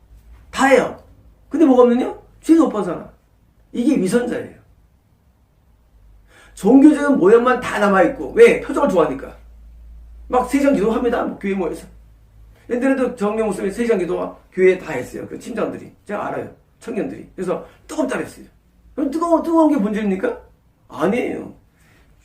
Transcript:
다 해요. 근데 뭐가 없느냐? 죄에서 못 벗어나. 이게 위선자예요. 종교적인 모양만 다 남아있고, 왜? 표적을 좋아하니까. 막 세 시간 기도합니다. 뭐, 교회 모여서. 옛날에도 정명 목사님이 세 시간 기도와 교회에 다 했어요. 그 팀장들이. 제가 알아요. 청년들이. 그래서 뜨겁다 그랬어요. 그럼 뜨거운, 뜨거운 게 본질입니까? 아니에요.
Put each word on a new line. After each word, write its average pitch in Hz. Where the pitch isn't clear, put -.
다 269
해요. -
근데 285
뭐가 247
없느냐? 247
죄에서 320
못 -
벗어나. 175
이게 247
위선자예요. 185
종교적인 277
모양만 233
다 -
남아있고, 190
왜? 220
표적을 285
좋아하니까. 151
막 254
세 277
시간 285
기도합니다. 226
뭐, -
교회 196
모여서. 165
옛날에도 262
정명 214
목사님이 196
세 233
시간 226
기도와 180
교회에 185
다 160
했어요. -
그 -
팀장들이. -
제가 196
알아요. -
청년들이. -
그래서 180
뜨겁다 285
그랬어요. -
그럼 277
뜨거운, 330
뜨거운 320
게 269
본질입니까? 202
아니에요. -